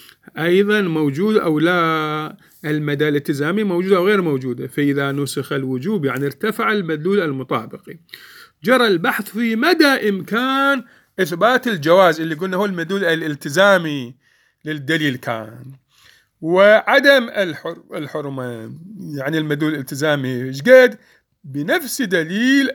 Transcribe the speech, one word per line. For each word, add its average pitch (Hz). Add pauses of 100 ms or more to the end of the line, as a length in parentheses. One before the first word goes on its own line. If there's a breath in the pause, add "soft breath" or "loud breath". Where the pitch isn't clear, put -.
(380 loud breath)
أيضًا 196
موجود 160
أو 160
لا، 156 (280 soft breath)
المدى 151
الالتزامي 151
موجود 185
أو 180
غير 202
موجود. 131
فإذا 139
نسخ 139
الوجوب 139
يعني 135
ارتفع 208
المدلول 180
المطابقي. 135 (680 loud breath)
جرى 247
البحث 202
في 226
مدى 277
إمكان 254 (360 soft breath)
إثبات 196
الجواز 170
اللي 160
قلنا 185
هو 196
المدلول 190
الالتزامي 160 (500)
للدليل 151
كان، 120 (680 soft breath)
وعدم 220
الحر-، 170 (120)
الحرمة 135 (440)
يعني 143
المدلول 151
الالتزامي 139
إيش 131
قد؟ 247 (460 soft breath)
بنفس 214
دليل 214